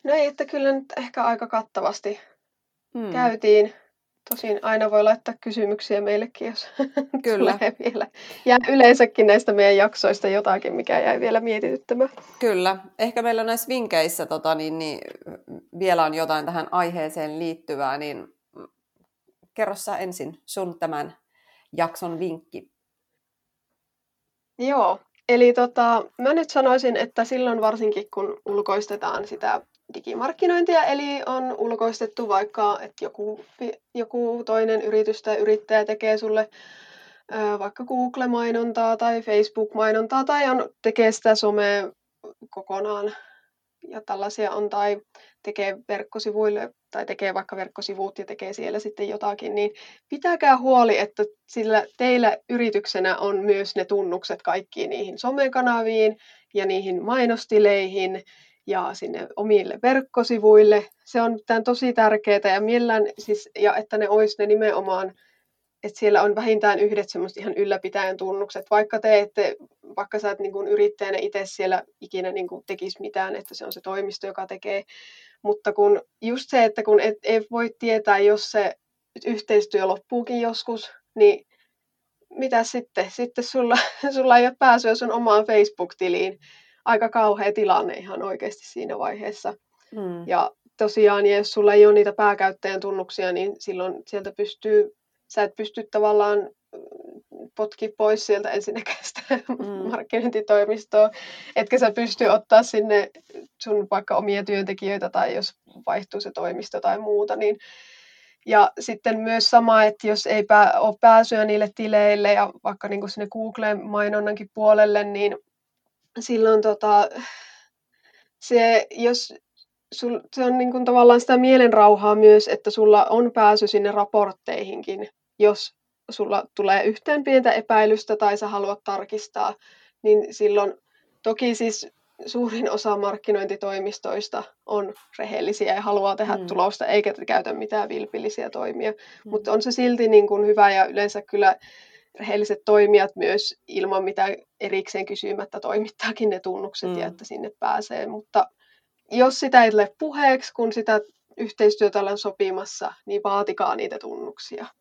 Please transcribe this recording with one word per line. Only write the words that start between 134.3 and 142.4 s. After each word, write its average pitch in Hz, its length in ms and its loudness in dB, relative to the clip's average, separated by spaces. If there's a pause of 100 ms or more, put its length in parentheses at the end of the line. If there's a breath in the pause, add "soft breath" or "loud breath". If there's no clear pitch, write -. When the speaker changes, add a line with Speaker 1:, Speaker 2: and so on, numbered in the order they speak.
Speaker 1:
on 208 280 -6 (260)
rehellisiä 208 560 -4
ja 208 60 -6
haluaa 202 340 -2
tehdä 208 220 -4
Speaker 2:
Mm. 185 100 -10
Speaker 1:
tulosta 208 380 -2
eikä 208 280 0 (140)
käytä - 260 -2
mitään 214 360 -6
vilpillisiä - 600 -8
toimia. - 420 -6
Speaker 2:
Mm. - 400 -18
Speaker 1:
Mut 208 160 -4
on 220 140 0
se 240 100 -4
silti 240 360 2
niin 208 200 8
kuin 208 180 0
hyvä 208 260 6
ja 190 140 4
yleensä 202 360 -4
kyllä 202 340 2 (640 soft breath)
rehelliset 208 460 -4